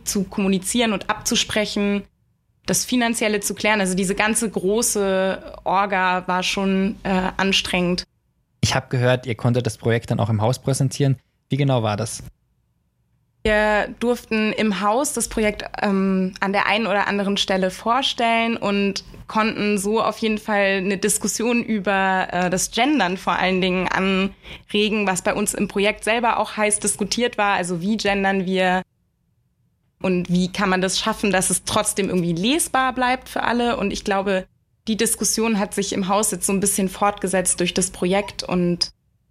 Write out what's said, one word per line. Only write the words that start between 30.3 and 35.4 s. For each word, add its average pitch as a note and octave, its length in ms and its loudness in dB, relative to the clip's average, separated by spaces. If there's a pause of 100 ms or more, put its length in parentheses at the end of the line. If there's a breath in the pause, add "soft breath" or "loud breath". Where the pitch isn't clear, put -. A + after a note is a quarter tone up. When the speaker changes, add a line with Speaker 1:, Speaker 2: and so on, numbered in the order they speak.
Speaker 1:
wie F3+ 220 2
kann G3 160 0
man F#3 140 2
das F#3+ 180 -2
schaffen, A3 300 0
dass F#3 180 2
es - 160 -2
trotzdem G#3 460 0
irgendwie E3+ 240 0
lesbar C4 580 0
bleibt B3+ 380 -2
für - 120 -4
alle? A#3+ 360 0
Und G3+ 120 -2
ich - 140 -6
glaube, G3 420 0 (400)
die A3 120 0
Diskussion A3 600 0